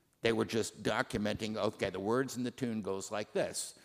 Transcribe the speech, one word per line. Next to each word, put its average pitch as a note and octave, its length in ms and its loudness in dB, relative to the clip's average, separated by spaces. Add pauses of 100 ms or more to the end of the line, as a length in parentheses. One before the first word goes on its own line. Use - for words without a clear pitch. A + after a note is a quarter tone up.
(220)
They A#2 100 4
were A2 140 4
just A2 380 -2
documenting, A2 720 0
"Okay, G#2 320 0
the F#2 100 -4
words A#2+ 380 2
in B2+ 60 -2
the A#2+ 80 -2
tune A2+ 300 -2
goes F#2+ 300 -4
like G#2+ 220 -4
this." G#2 520 -2